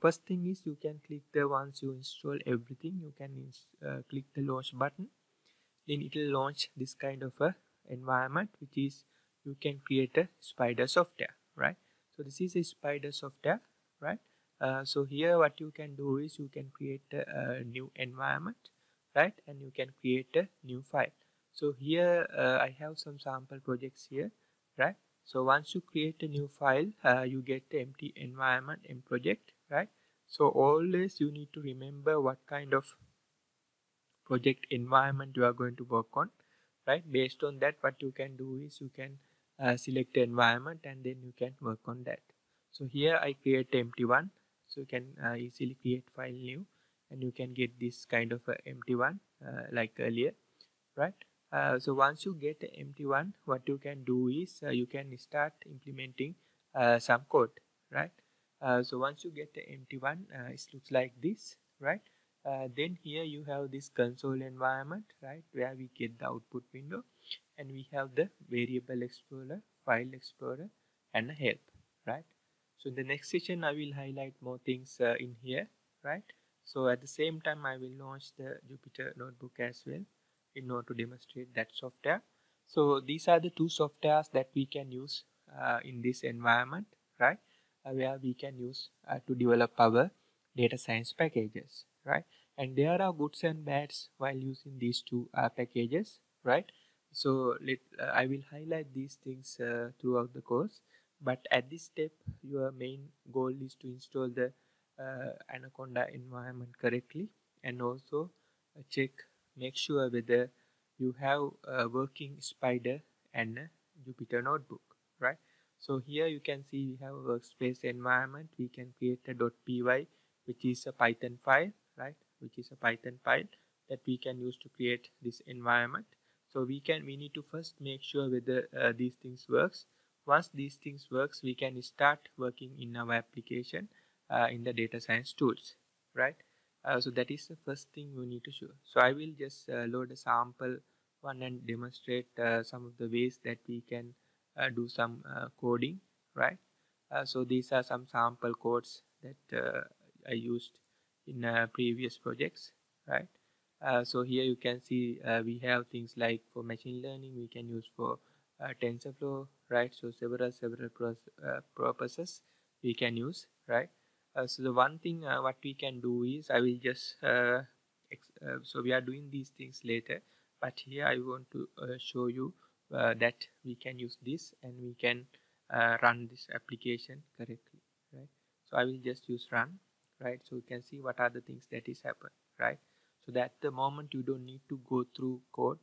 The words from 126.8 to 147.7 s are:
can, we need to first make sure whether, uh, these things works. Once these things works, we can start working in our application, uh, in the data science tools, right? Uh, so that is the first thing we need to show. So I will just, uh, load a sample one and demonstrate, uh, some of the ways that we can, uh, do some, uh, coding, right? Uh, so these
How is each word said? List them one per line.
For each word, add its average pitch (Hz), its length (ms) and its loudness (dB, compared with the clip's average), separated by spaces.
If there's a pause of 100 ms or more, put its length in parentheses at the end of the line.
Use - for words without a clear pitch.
can, 156 240 0
we 139 120 -8
need 143 180 -12
to 147 160 -8
first 160 300 -10
make 139 220 -8
sure 139 280 0
whether, 127 380 0 (100)
uh, 120 180 6
these 123 260 0
things 127 260 -14
works. 143 380 4 (400)
Once 147 280 6
these 139 220 -8
things 143 340 -14
works, 135 320 0
we 127 120 -2
can 127 280 -4
start - 460 2 (100)
working 127 320 -6 (100)
in 120 160 -8
our 117 160 -2
application, 123 760 -4 (420)
uh, 120 200 4
in 120 140 -8
the 123 80 -2
data 117 280 -2
science 117 320 -2
tools, - 420 0 (400)
right? 131 220 0 (480)
Uh, 135 160 2
so 127 100 -2
that 123 200 0
is 143 180 -6
the 165 160 -14
first 139 300 -8
thing 147 220 -12
we 127 100 -8
need 123 180 -8
to 139 80 -12
show. 135 160 -12 (160)
So - 160 4
I 127 120 10
will 156 260 -6
just, 139 300 -10
uh, 120 200 -2
load 127 240 -4
a 123 40 -14
sample 123 600 0 (420)
one 131 220 -10
and 127 240 -8
demonstrate, 123 600 -6 (100)
uh, 117 240 2
some 123 240 -12
of 120 120 -18
the 117 100 -4
ways 120 360 0
that 117 140 -4 (100)
we 117 140 -8
can, 120 320 -10 (420)
uh, 135 120 0
do 120 200 -2
some, 117 400 -2
uh, 135 200 -8 (120)
coding, 123 380 2 (360)
right? 135 240 2 (520)
Uh, 139 140 -2
so 131 180 -2
these 127 300 2